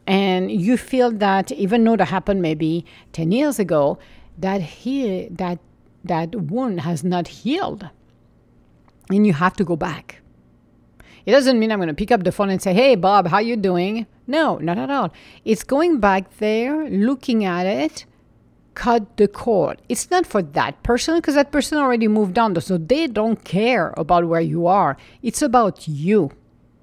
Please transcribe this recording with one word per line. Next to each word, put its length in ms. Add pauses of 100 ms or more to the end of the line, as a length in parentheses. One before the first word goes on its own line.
and 440
you 280
feel 320
that 420
even 320
though 120
that 120
happened 320
maybe 460 (260)
ten 180
years 280
ago, 400 (400)
that 240
he-, 680
that, 260 (440)
that 320
wound 460
has 240
not 240
healed. 600 (1200)
And 160
you 80
have 220
to 80
go 120
back. 460 (1000)
It 80
doesn't 260
mean 120
I'm 80
gonna 160
pick 160
up 140
the 80
phone 180
and 100
say, 140
"Hey, 220
Bob, 320
how 100
you 180
doing?" 500 (200)
No, 320
not 200
at 120
all. 220 (320)
It's 180
going 360
back 400
there, 520
looking 540
at 220
it, 400 (680)
cut 420
the 120
cord. 600
It's 220
not 160
for 160
that 400
person, 380
'cause 140
that 180
person 260
already 300
moved 300
on, 220
so 160
they 300
don't 380
care 520
about 300
where 140
you 260
are. 300 (260)
It's 200
about 440
you. 460 (500)